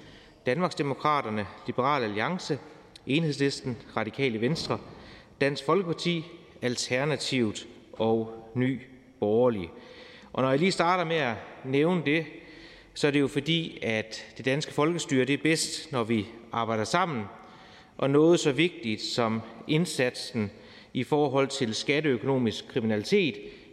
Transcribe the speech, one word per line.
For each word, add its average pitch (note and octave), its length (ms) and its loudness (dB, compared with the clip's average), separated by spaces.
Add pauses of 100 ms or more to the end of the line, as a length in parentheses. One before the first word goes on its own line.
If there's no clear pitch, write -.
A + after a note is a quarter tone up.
(460)
Danmarksdemokraterne, C3+ 1000 0 (200)
Liberal B2+ 360 2
Alliance, A#2+ 560 -2 (480)
Enhedslisten, C#3 720 0 (200)
Radikale A2 440 -2
Venstre, B2 380 0 (640)
Dansk C#3 240 0
Folkeparti, E3+ 600 0 (380)
Alternativet B2+ 1040 -2 (240)
og A2+ 640 0
Ny B2+ 260 0 (400)
Borgerlige. G#2+ 500 4 (600)
Og B2 100 -2
når C3 80 2
jeg C#3 80 4
lige F3+ 140 4
starter F3+ 320 2
med E3 120 -2
at B2+ 180 0 (300)
nævne D3 400 2
det, D3+ 220 0 (680)
så - 120 0
er D3 40 4
det C#3+ 100 4
jo C3+ 80 4
fordi, D#3+ 540 -2
at A2 420 -4 (120)
det A#2 80 -8
danske C3+ 280 0
folkestyre, D3 520 2
det C#3 100 2
er C#3 80 -2
bedst, - 500 0
når A#2+ 120 2
vi G#2+ 220 0 (260)
arbejder A2+ 320 0
sammen, D#3+ 400 0 (760)
og C3+ 120 2
noget D#3+ 300 8
så D3 120 2
vigtigt A#2+ 500 0
som A2+ 400 0 (260)
indsatsen B2+ 840 0 (420)
i B2+ 120 -2
forhold C#3 440 2
til A2+ 260 -2
skatteøkonomisk C3+ 960 0
kriminalitet, A2+ 680 0 (380)